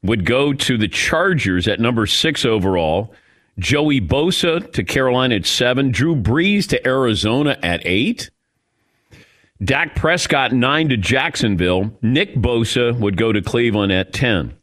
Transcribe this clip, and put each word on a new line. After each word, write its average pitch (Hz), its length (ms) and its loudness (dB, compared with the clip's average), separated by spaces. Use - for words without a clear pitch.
would 98 220 0
go 135 300 2
to 131 240 -2
the 107 100 0
Chargers 120 800 0
at 98 100 0
number 113 280 0
six - 400 0
overall. 95 680 0
Joey 143 420 0
Bosa 165 720 0
to - 100 -4
Carolina 127 520 0
at 95 100 -2
seven. 127 460 0
Drew 151 260 0
Brees 165 520 0
to - 200 -2
Arizona 127 760 0
at 87 220 -2
eight. 117 460 -2
Dak 139 320 0
Prescott, 151 600 0
nine, 139 340 2
to 127 80 2
Jacksonville. 101 1040 0
Nick 139 360 0
Bosa 120 640 0
would 101 200 -2
go 113 140 0
to 104 100 0
Cleveland 107 500 0
at 92 220 -2
ten. 92 480 -2